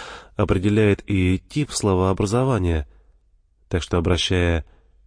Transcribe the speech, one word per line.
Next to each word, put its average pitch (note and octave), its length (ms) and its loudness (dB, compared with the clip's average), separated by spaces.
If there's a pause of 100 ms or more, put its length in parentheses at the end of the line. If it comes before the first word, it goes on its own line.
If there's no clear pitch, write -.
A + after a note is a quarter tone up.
(360)
определяет G#2 760 2
и F#2 300 2
тип - 320 -6
словообразования, F#2+ 1160 0 (800)
так - 160 -4
что, - 140 -2
обращая F2 680 0 (420)